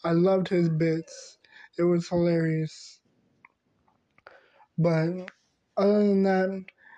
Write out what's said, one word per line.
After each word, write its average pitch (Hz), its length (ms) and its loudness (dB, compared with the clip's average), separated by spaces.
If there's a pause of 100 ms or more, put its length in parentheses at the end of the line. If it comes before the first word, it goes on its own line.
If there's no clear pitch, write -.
I 165 100 0
loved 185 340 2
his 175 200 0
bits. 160 720 -4 (400)
It 170 60 0
was 175 260 0
hilarious. 165 920 -2 (1800)
But 170 520 -2 (460)
other 208 300 2
than 196 160 2
that, 190 420 0 (320)